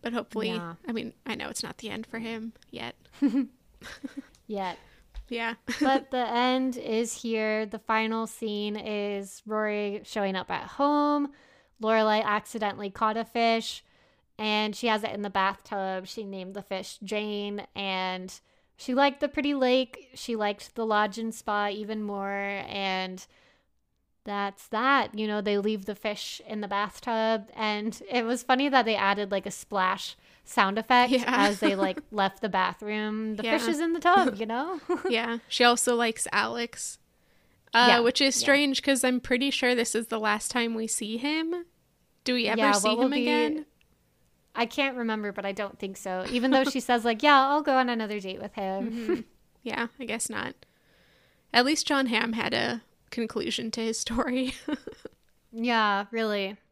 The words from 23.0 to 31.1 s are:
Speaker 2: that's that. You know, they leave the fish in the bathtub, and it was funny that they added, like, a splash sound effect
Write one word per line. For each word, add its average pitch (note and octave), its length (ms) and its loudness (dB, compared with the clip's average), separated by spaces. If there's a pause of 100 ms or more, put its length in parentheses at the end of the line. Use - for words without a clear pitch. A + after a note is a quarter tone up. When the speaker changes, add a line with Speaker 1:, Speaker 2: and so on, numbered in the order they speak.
Speaker 2:
that's G3+ 440 -6
that. A#3+ 500 2
You G#3+ 80 -2
know, G#3 140 0
they G3+ 180 2
leave G3+ 280 0
the G3+ 100 -6
fish - 500 -6
in G#3+ 140 -6
the G#3 80 -6
bathtub, A3 880 0
and G#3+ 520 -2
it B3 160 0
was A#3+ 200 -2
funny C4+ 240 4
that C4 160 6
they A3 100 2
added, G3 380 2
like, G3 140 -2
a G3+ 40 -6
splash F#3+ 680 -2 (280)
sound G3+ 340 2
effect B3 320 6